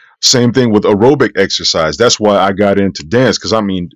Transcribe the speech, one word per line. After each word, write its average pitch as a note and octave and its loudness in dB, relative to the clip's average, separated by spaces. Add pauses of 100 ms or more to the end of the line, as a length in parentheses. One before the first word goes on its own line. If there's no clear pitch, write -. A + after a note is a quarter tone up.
(220)
Same A#2+ 2
thing A#2+ 2
with G2+ 2
aerobic A2 2
exercise. E2+ -2
That's A#2+ 0
why G#2 2
I F#2+ 0
got G2 0
into F#2+ -4
dance, G#2+ 0
'cause, F#2+ -4
I A2 0
mean, F#2+ -6